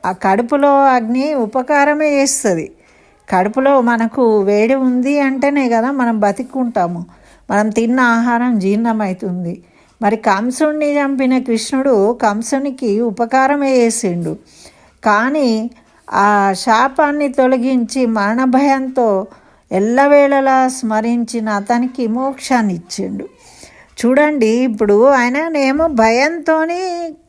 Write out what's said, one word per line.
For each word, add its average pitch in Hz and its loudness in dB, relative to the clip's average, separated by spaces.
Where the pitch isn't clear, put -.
ఆ 185 -2
కడుపులో 277 2
అగ్ని 262 0
ఉపకారమే 285 0
చేస్తది. 202 -2
కడుపులో 262 2
మనకు 226 2
వేడి 208 2
ఉంది 262 0
అంటేనే 269 0
కదా 233 0
మనం 240 -2
బతికుంటాము, 202 -2
మనం 214 0
తిన్న 233 0
ఆహారం 240 2
జీర్ణమవుతుంది. 190 -2
మరి 220 0
కంసుణ్ణి 254 0
చంపిన 269 0
కృష్ణుడు 247 0
కంసునికి 233 -2
ఉపకారమే 262 0
చేసిండు, 180 0
కానీ 233 0
ఆ 202 2
శాపాన్ని 277 0
తొలగించి 254 0
మరణ 226 0
భయంతో 262 0
ఎల్లవేళలా 269 2
స్మరించిన 233 -4
అతనికి 240 -2
మోక్షాన్ని 247 -2
ఇచ్చిండు. 196 -8
చూడండి, 277 2
ఇప్పుడు 220 2
ఆయననేమో 277 0
భయంతోని 320 0